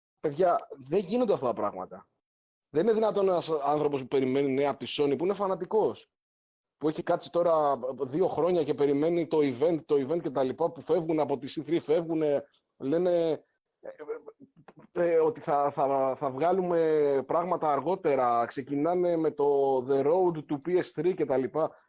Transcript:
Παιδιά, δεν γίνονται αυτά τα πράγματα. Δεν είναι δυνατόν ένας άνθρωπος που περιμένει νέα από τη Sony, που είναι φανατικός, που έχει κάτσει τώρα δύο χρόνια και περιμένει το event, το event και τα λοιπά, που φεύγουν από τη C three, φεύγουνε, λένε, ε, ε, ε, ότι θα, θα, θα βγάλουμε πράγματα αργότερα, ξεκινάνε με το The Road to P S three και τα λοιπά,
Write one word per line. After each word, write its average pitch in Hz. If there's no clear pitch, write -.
Παιδιά, 165
δεν 139
γίνονται 208
αυτά 139
τα 120
πράγματα. 95
Δεν 151
είναι 226
δυνατόν 202
ένας 160
άνθρωπος 147
που 127
περιμένει 135
νέα 139
από 135
τη 120
Sony, 143
που 156
είναι 202
φανατικός, 185
που 147
έχει 160
κάτσει 170
τώρα 160
δύο 139
χρόνια 170
και 143
περιμένει 147
το 160
event, 143
το 151
event 143
και 160
τα 135
λοιπά, 131
που 139
φεύγουν 160
από 139
τη 127
C 139
three, 160
φεύγουνε, 156
λένε, 165
ε, -
ε, 175
ε, 165
ότι 156
θα, 143
θα, 135
θα 139
βγάλουμε 156
πράγματα 165
αργότερα, 135
ξεκινάνε 156
με 156
το 139
The 135
Road 170
to 143
P 180
S -
three 170
και 170
τα 135
λοιπά, 151